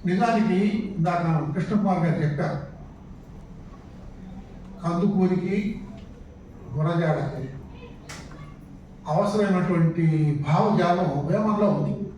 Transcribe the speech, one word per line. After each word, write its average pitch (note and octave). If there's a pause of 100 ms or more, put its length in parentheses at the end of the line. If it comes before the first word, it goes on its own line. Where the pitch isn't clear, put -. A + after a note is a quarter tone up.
నిజానికి G#3 (300)
ఇందాక E3
కృష్ణకుమార్ F#3+
గారు D#3+
చెప్పారు, C#3+ (2250)
కందుకూరికి, F#3 (920)
గురజాడకి D3+ (1600)
అవసరమైనటువంటి E3 (180)
భావజాలం F3
వేమనలో G#3
ఉంది. D3 (180)